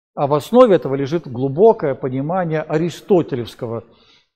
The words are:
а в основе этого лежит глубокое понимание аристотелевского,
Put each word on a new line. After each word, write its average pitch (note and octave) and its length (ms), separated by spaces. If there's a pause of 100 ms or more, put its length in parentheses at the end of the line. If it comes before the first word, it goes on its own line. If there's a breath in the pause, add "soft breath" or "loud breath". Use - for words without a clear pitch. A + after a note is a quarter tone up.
(140)
а D3+ 120
в C3+ 60
основе G#3 440
этого C3+ 180
лежит C#3 360
глубокое C#3 640
понимание D#3 680
аристотелевского, C#3 1200 (520 soft breath)